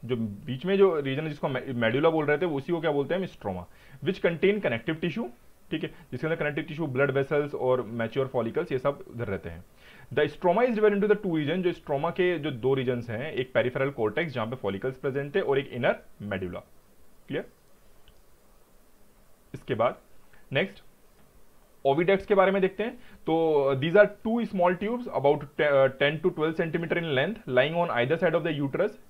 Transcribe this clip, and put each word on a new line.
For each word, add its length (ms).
जो 100
बीच 500
में 120
जो 220
रीजन 240
है, 60
जिसको 180
me-, 140
medulla 500
बोल 140
रहे 120
थे, 80
वो 120
उसी 160
को 80
क्या 100
बोलते 240
हैं 60
हम, 60
stroma, 360
which 200
contain 360
connective 380
tissue। 260
ठीक 120
है, 80
जिसके 160
अंदर 120
कनेक्टिव 240
टिश्यू, 240
ब्लड 240
वेसल्स 440
और 260
मैच्योर 460
फॉलिकल्स, 440
ये 60
सब 260
उधर 120
रहते 220
हैं। 160
The 140
stroma 320
is 100
divided 240
into 140
the 100
two 160
region, 220
जो 160
स्ट्रोमा 380
के 300
जो 120
दो 220
रीजन्स 360
हैं, 240
एक 200
पेरिफेरल 360
कॉर्टेक्स 440
जहाँ 140
पे 80
फॉलिकल्स 420
प्रेजेंट 380
थे 60
और 180
एक 140
इनर 220
मेडुला। 380
क्लियर? 180
इसके 220
बाद 200
नेक्स्ट 300
ओविडक्ट्स 400
के 100
बारे 160
में 100
देखते 220
हैं। 120
तो 680
these 200
are 120
two 280
small 180
tubes 340
about 320
ten 200
to 100
twelve 300
centimeter 360
in 80
length, 340
lying 260
on 160
either 260
side 180
of 120
the 140
uterus 300